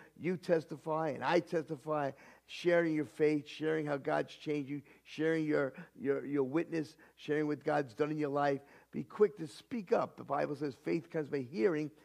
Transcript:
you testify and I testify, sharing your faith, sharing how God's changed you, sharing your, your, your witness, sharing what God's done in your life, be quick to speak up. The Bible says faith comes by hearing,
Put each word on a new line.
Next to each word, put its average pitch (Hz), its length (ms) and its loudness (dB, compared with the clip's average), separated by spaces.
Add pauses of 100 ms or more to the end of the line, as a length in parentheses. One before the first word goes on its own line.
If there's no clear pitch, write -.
(160)
you 175 200 -2
testify 160 760 -2
and 120 120 -6
I 151 160 4
testify, 156 720 -2 (360)
sharing 170 460 4
your 151 120 0
faith, 151 420 2
sharing 156 400 -2
how 143 120 0
God's 147 360 -2
changed 147 340 -4
you, 143 140 -6 (220)
sharing 160 400 0
your, 147 300 2 (200)
your, 139 300 0
your 143 180 2
witness, 156 540 -2 (180)
sharing 151 320 0
what 147 160 -2
God's 147 320 0
done 151 160 0
in 156 80 -2
your 147 120 0
life, 143 320 2 (280)
be 147 140 -6
quick - 320 2
to 160 100 -8
speak - 460 -6
up. 175 240 0
The - 80 -14
Bible 143 320 -2
says 139 180 -4
faith 170 340 -4
comes 151 200 -4
by 147 100 -4
hearing, 151 540 0 (120)